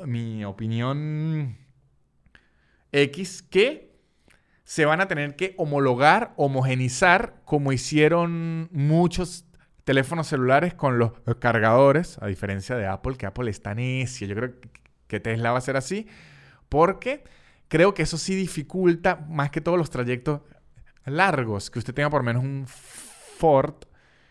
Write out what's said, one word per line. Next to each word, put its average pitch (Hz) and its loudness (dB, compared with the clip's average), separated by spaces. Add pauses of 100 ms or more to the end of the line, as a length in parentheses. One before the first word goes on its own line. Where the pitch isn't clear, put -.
mi 113 -6
opinión 139 -4 (1400)
X, 143 0
que 247 0 (640)
se - 0
van 156 2
a 196 0
tener 147 -6
que 185 -6
homologar, 147 2
homogenizar, 135 0
como 143 0
hicieron 165 0
muchos 170 0 (380)
teléfonos 139 0
celulares 139 2
con 127 0
los 113 2 (260)
cargadores, 123 4
a 104 -6
diferencia 98 -6
de 104 -4
Apple, 123 -6
que 104 -10
Apple 117 -6
está 101 -8
necia. 127 -6
Yo 101 -6
creo 123 -6 (560)
que 107 -4
Tesla 113 -2
va 127 2
a 127 -4
ser 135 -4
así, 196 -6 (640)
porque 190 0 (460)
creo 175 6
que 170 -4
eso 156 -4
sí 190 -4
dificulta 175 0
más 147 -2
que 165 -6
todos 170 0
los 165 0
trayectos 127 -4 (640)
largos, 135 -2
que - -8
usted 117 -8
tenga 147 -2
por 143 0
lo - -2
menos 120 0
un 139 -6
Ford - 0 (560)